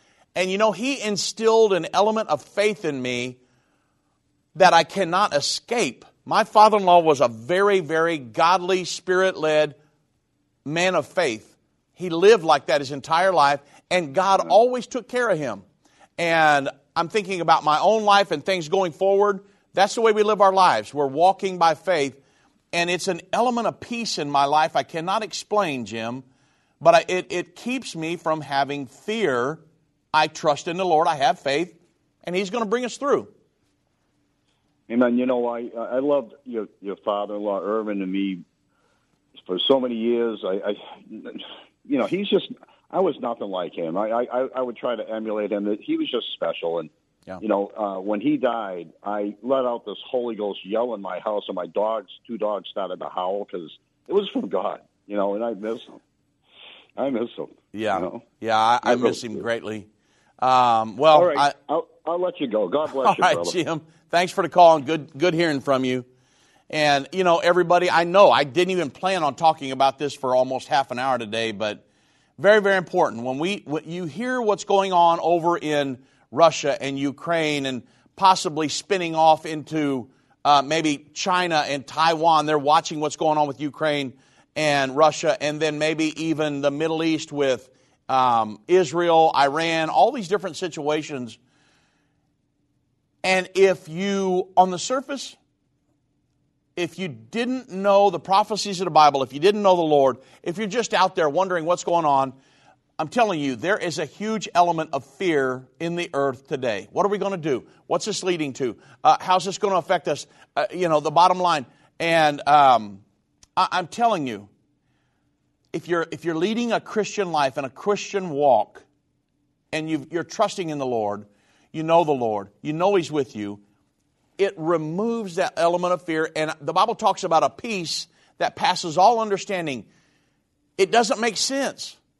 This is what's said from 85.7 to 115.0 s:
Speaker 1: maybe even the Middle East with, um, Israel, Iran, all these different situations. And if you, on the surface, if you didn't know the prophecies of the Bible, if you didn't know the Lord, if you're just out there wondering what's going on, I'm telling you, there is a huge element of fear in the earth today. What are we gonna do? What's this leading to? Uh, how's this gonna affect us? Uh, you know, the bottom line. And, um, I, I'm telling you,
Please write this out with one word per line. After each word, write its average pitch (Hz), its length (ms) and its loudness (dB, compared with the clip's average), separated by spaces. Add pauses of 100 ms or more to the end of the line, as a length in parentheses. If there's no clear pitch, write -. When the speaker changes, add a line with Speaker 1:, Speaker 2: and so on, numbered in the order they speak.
Speaker 1:
maybe 156 460 -2
even 147 360 -2
the 143 100 2
Middle 160 320 -4
East 160 280 -2
with, 135 360 0 (420)
um, 117 580 2
Israel, 170 680 4
Iran, 160 540 2
all 202 220 4
these 233 160 -8
different 190 280 -4
situations. 147 840 -6 (1900)
And 185 300 2
if 185 320 4
you, 185 720 -2
on 185 120 6
the 180 80 -4
surface, 269 600 -6 (1400)
if 170 240 -6
you 185 80 -6
didn't 220 640 -6
know 196 380 4
the 170 100 -4
prophecies 196 640 -2
of 190 40 -2
the 170 60 -2
Bible, 147 320 6
if 123 80 -8
you 139 80 -10
didn't 208 220 2
know 185 160 4
the 175 40 0
Lord, 143 360 4 (260)
if 170 140 -8
you're 214 100 -6
just 214 260 -4
out 185 220 2
there 160 140 2
wondering 180 340 -2
what's 175 220 -2
going 170 200 0
on, 135 280 2 (640)
I'm 156 80 -6
telling 208 320 0
you, 135 160 -2
there 165 220 -2
is 165 200 -6
a 170 80 -4
huge 214 480 -8
element 170 380 2
of 135 140 -6
fear 135 600 -2 (140)
in 170 160 -6
the 170 180 -6
earth 139 360 -2
today. 117 420 -4
What 170 140 0
are 202 40 2
we 208 80 -2
gonna 190 200 -4
do? 143 280 -4 (220)
What's 170 160 -2
this 202 200 -6
leading 165 300 -4
to? 117 220 -6 (280)
Uh, 190 180 6
how's 185 240 0
this 190 120 -6
gonna 196 180 0
affect 175 340 -2
us? 143 180 -6 (300)
Uh, 147 160 0
you 175 160 -2
know, 156 100 4
the 151 120 -2
bottom 180 280 4
line. 165 260 0 (340)
And, 160 460 2
um, 120 580 4 (520)
I, 180 160 0
I'm 175 160 -4
telling 214 400 0
you, 101 220 -10 (1200)